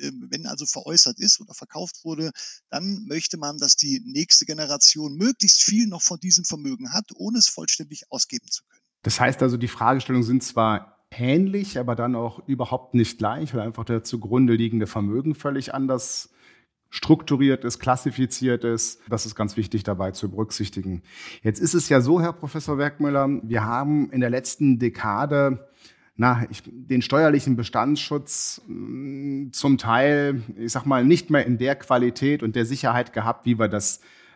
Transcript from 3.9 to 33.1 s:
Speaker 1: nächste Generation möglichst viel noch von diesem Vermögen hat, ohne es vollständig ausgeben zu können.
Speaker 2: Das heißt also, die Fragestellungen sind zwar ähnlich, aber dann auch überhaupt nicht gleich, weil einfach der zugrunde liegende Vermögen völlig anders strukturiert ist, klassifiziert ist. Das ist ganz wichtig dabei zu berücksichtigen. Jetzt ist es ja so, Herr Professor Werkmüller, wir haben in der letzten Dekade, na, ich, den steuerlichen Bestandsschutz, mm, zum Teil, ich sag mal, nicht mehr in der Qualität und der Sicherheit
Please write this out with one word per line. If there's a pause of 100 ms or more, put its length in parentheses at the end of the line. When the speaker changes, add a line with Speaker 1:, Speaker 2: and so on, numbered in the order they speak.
Speaker 1:
nächste
Generation
möglichst
viel
noch
von
diesem
Vermögen
hat,
ohne
es
vollständig
ausgeben
zu
können. (200)
Speaker 2:
Das
heißt
also,
die
Fragestellungen
sind
zwar
ähnlich,
aber
dann
auch
überhaupt
nicht
gleich,
weil
einfach
der
zugrunde
liegende
Vermögen
völlig
anders (600)
strukturiert
ist,
klassifiziert
ist. (100)
Das
ist
ganz
wichtig
dabei
zu
berücksichtigen. (400)
Jetzt
ist
es
ja
so,
Herr
Professor
Werkmüller, (140)
wir
haben
in
der
letzten
Dekade, (480)
na,
ich,
den
steuerlichen
Bestandsschutz,
mm,
zum
Teil, (140)
ich
sag
mal,
nicht
mehr
in
der
Qualität
und
der
Sicherheit